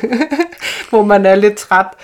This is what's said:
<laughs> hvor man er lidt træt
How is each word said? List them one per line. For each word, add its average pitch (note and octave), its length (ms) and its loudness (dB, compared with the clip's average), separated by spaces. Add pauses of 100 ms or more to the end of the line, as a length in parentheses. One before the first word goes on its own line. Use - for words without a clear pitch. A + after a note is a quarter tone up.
(240)
<laughs> - 680 -8
hvor A3 140 2
man G3+ 220 2
er F#3+ 80 6
lidt G#3 220 2
træt F#3+ 300 -2 (180)